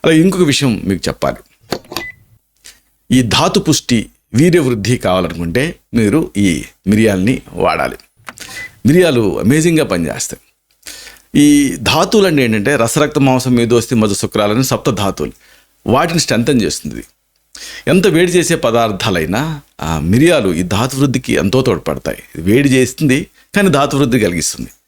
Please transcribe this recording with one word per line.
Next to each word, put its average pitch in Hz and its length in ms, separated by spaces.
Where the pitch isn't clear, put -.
అలాగే 160 140
ఇంకొక 180 240
విషయం 139 420
మీకు 92 240
చెప్పాలి, 69 280
ఈ 127 100
ధాతు 151 380
పుష్టి, - 460
వీర్య 165 240
వృద్ధి 120 380
కావాలనుకుంటే 90 800
మీరు 117 420
ఈ 87 280
మిరియాలని 107 560
వాడాలి. 80 440
మిరియాలు 123 540
అమేజింగ్గా 156 440
పనిచేస్తాయి. 85 560
ఈ 143 360
ధాతువులు 165 500
అంటే 147 180
ఏంటంటే 110 320
రసరక్త 147 420
మాంసం 131 360
మేధోస్తి 117 400
మజ్జ 107 200
శుక్రాలని 107 500
సప్త 131 260
ధాతువులు, 95 420
వాటిని 160 340
స్ట్రెంథన్ 120 420
చేస్తుంది. 71 420
ఎంత 175 180
వేడి 175 260
చేసే 165 220
పదార్థాలైనా 113 1080
ఆ 80 180
మిరియాలు 110 560
ఈ 82 80
ధాతు 104 340
వృద్ధికి 131 360
ఎంతో 98 300
తోడ్పడతాయి. 73 600
ఇది 85 160
వేడి 139 160
చేస్తుంది 131 580
కానీ 202 120
ధాతు 139 280
వృద్ధి 131 240
కలిగిస్తుంది. 87 500